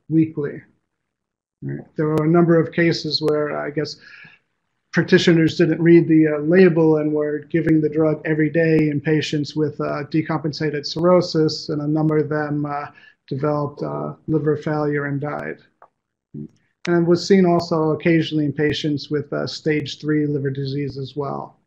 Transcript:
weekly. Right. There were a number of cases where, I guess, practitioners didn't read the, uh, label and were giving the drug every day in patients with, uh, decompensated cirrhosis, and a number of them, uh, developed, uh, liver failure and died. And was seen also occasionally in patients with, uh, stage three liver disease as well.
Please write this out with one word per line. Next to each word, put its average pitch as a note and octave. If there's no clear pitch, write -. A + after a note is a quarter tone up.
weekly. D3+
Right. C#3
There D#3
were D#3
a -
number E3+
of -
cases D#3+
where, D3+
I D3
guess, D3
practitioners E3
didn't D#3+
read E3+
the, D#3
uh, D3+
label D#3+
and D3+
were D3+
giving D#3+
the D3+
drug D3+
every D#3
day D#3
in D3
patients D3+
with, D3+
uh, D3
decompensated D#3
cirrhosis, E3
and D3
a D3
number D#3
of C#3+
them, D3
uh, C#3+
developed, D3
uh, D3
liver D3+
failure D3
and C#3+
died. D3
And E3+
was F3
seen F#3+
also E3+
occasionally D#3
in C#3
patients D3
with, D3
uh, D3
stage D3
three D3+
liver C#3+
disease C3+
as C3+
well. -